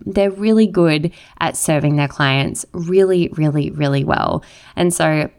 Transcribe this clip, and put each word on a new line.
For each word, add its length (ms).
They're 260
really 340
good 460
at 180
serving 400
their 100
clients 640
really, 600
really, 380
really 320
well. 400
And 180
so 460